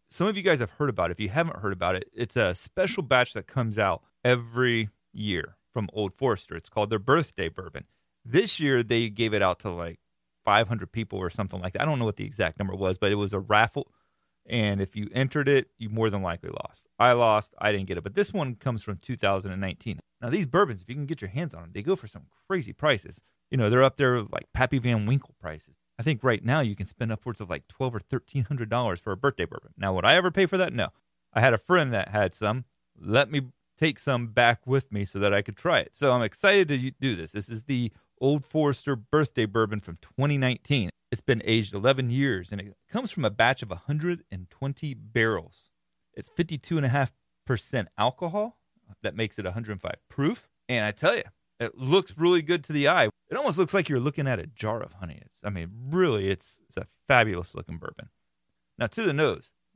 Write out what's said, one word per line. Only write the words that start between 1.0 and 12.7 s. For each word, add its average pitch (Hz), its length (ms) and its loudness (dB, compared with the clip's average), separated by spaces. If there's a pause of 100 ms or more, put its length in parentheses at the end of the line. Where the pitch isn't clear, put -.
it. - 20 -6
If - 60 -10
you 104 100 -4
haven't 156 300 -2
heard 98 140 -4
about 90 220 0
it, 92 200 -8
it's 113 200 -6
a 95 200 2
special - 480 -4
batch 123 300 2
that 101 120 -10
comes 113 320 -4
out 98 240 2 (220)
every 120 680 0 (220)
year 101 440 -6 (160)
from 104 220 -4
Old 101 220 -4
Forester. 113 400 -2
It's - 140 -14
called 107 200 -2
their 110 80 0
birthday 123 500 0
bourbon. 82 360 -12 (420)
This 160 340 0
year, 135 220 2
they 117 280 0
gave 107 260 -2
it 98 80 2
out 92 160 2
to, 104 100 -8
like, 85 300 -8 (440)
five 104 240 6
hundred 98 240 -6
people 104 280 -6
or 90 100 -2
something 92 320 -6
like 92 120 -6
that. - 100 -2
I - 20 0
don't 151 140 0
know 117 60 0
what 107 120 -4
the 101 80 -8
exact 101 320 -4
number 95 160 -4